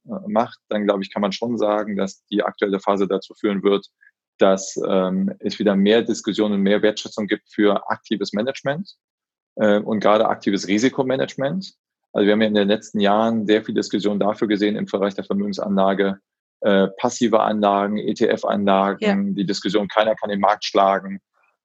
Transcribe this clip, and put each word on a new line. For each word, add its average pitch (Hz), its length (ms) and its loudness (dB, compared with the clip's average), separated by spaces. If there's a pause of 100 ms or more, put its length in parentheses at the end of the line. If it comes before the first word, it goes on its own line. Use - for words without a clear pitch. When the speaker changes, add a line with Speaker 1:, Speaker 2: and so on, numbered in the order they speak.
Speaker 1:
äh, 101 220 -10
macht, 113 300 -2 (100)
dann 104 160 -4
glaub 101 180 2
ich, 95 100 -12
kann 104 100 -4
man 98 100 0
schon 117 260 -4
sagen, 104 380 -2
dass 98 300 -6
die 101 160 -2
aktuelle 98 380 -2
Phase 98 280 0
dazu 95 260 -4
führen 101 280 -2
wird, 101 260 2 (500)
dass, 95 480 2
ähm, 95 540 0
es 101 180 -6
wieder 101 180 2
mehr 104 260 4
Diskussion 107 500 -2
und 98 80 0
mehr 98 220 2
Wertschätzung 107 460 -2
gibt - 240 -4
für 101 380 2
aktives 107 420 -6
Management, 135 640 -4 (600)
äh, 104 220 4
und 107 220 -4
gerade 107 280 4
aktives 98 400 -2
Risikomanagement. 131 1040 -2 (380)
Also 101 140 2
wir 104 60 6
haben 107 100 4
ja 110 60 2
in 104 60 -2
den 101 140 2
letzten 110 320 -2
Jahren 107 460 2
sehr 107 180 4
viel 113 100 -6
Diskussion 101 460 -2
dafür 107 280 -2
gesehen 104 280 0
im 104 100 -6
Bereich 98 280 -2
der 101 100 -8
Vermögensanlage, 98 960 0 (420)
äh, 98 280 4 (100)
passive 113 420 0
Anlagen, 104 580 0
E-T-F-Anlagen, 98 1000 0
Speaker 2:
Ja. 104 160 0
Speaker 1:
die 98 300 -2
Diskussion, 101 420 -2
keiner 110 260 2
kann 107 160 -8
den 101 100 -4
Markt 101 240 2
schlagen. 98 560 0 (440)